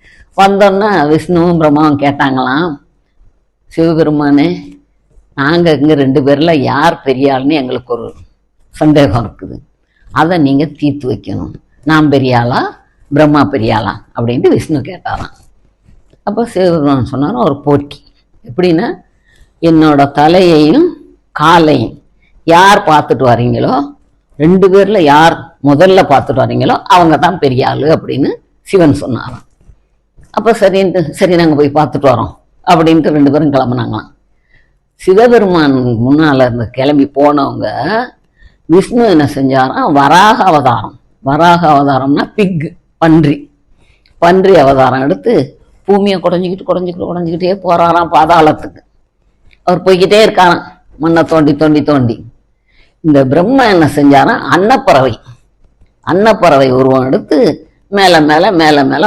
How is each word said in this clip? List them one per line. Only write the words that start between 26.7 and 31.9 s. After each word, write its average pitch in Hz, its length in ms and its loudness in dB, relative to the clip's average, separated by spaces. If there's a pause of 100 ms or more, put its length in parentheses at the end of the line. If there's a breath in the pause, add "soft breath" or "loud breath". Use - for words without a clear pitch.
அவங்க 170 280 4
தான் 175 220 -2
பெரிய 131 300 -2
ஆளு" 123 200 -4
அப்படின்னு 147 440 -2 (340)
சிவன் 165 360 2
சொன்னாராம். - 440 -10 (840)
அப்ப 208 220 0
சரின்ட்டு, 190 480 0 (100)
"சரி, 185 240 0
நாங்க 165 200 2
போய் 143 160 2
பார்த்துட்டு 147 360 -2